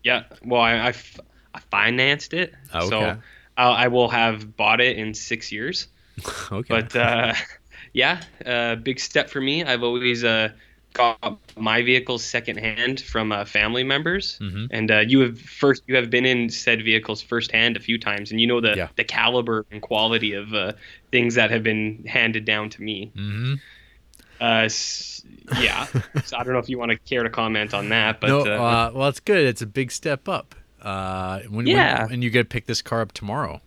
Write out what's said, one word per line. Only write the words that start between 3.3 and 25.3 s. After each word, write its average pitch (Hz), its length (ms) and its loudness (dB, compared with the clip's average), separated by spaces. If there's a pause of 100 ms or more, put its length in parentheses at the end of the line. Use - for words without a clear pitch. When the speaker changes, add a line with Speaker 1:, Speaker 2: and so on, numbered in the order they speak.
Speaker 1:
I'll, 123 160 6
I 120 160 4
will 120 220 4
have 110 480 0
bought 110 240 4
it 127 160 4
in 110 160 -6
six - 400 -8
years. 127 340 -6 (300)
Speaker 2:
<laughs> - 340 -10
Okay. 101 180 -6
Speaker 1:
But, 117 260 0
uh, 117 380 2 (300)
<laughs> - 300 -20
yeah, 156 280 2 (240)
uh, 120 300 0
big 123 240 -4
step - 300 0
for 143 120 -6
me. 147 220 -2
I've 123 200 0
always, 120 420 0
uh, 110 240 2 (440)
got 113 460 0 (180)
my 113 240 2
vehicles 127 440 2
secondhand 117 760 -4
from, 110 320 -2
uh, 101 120 -4
family 110 400 -2
members. 160 560 -2
Speaker 2:
Mm-hmm. 104 300 -6
Speaker 1:
And, 110 200 0
uh, 107 80 6
you 123 220 6
have 117 180 0
first, - 480 0
you 127 100 0
have 120 120 0
been 123 160 2
in 120 240 2
said 113 340 0
vehicles 110 380 0
firsthand 117 540 0
a - 60 -6
few 117 160 -2
times, 104 340 -4
and 110 80 -2
you 117 80 4
know 120 140 2
the, 107 160 2
Speaker 2:
Yeah. 85 180 -2
Speaker 1:
the - 80 0
caliber 113 680 0
and 104 100 -12
quality 110 520 0
of, 104 200 -8
uh, 101 200 -2 (380)
things 120 240 4
that 110 160 4
have 113 120 0
been 110 420 -2
handed 113 400 0
down 107 260 -2
to - 100 -16
me. 104 340 -8
Speaker 2:
Mm-hmm. 104 380 -4 (880)
Speaker 1:
Uh, 113 240 4
s-, - 560 -6 (400)